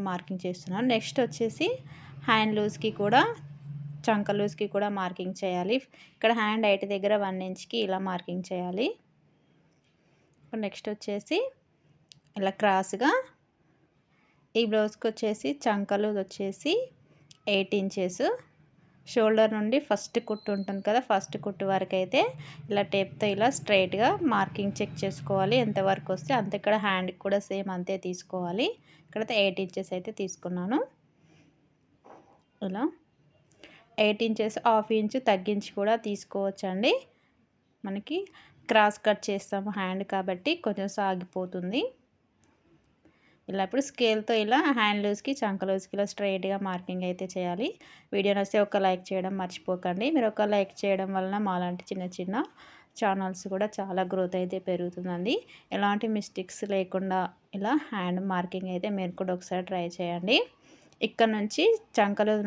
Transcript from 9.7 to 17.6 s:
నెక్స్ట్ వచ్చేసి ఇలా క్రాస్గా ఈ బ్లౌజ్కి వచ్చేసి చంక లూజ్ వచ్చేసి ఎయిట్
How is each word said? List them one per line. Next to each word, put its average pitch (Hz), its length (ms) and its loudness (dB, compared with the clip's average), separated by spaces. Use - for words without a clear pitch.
నెక్స్ట్ - 280 -6
వచ్చేసి 208 460 -2
ఇలా 190 220 2
క్రాస్గా 202 520 4
ఈ 226 80 4
బ్లౌజ్కి 214 380 2
వచ్చేసి 220 380 -2
చంక 202 380 0
లూజ్ 214 220 0
వచ్చేసి 196 500 -4
ఎయిట్ 196 260 2